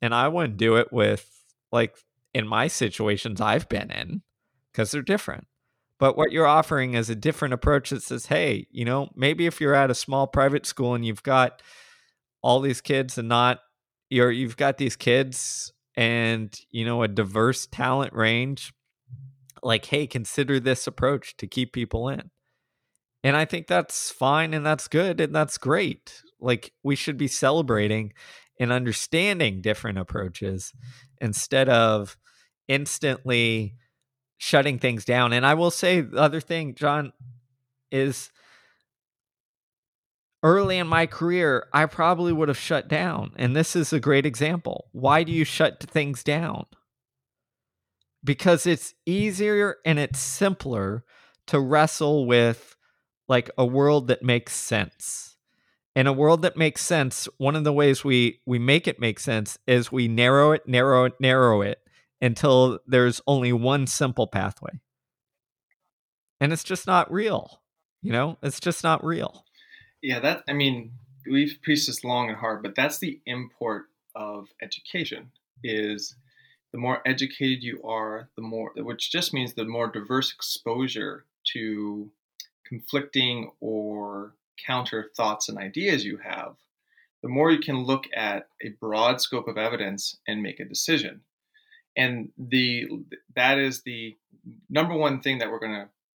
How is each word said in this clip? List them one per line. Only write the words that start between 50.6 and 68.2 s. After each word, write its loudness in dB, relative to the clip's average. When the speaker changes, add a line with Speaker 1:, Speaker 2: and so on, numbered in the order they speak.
Speaker 1:
to 2
wrestle 2
with, 2
like, 2
a 4
world 4
that 0
makes 0
sense. -6
In 2
a 2
world 4
that 0
makes 0
sense, 0
one 2
of -2
the 2
ways 4
we, 2
we 0
make 2
it -4
make -4
sense -4
is 4
we 0
narrow 6
it, 0
narrow 4
it, 0
narrow 6
it -4
until 4
there's 4
only 4
one 2
simple 0
pathway. -6
And 2
it's -4
just -6
not 2
real. -4
You -4
know, 0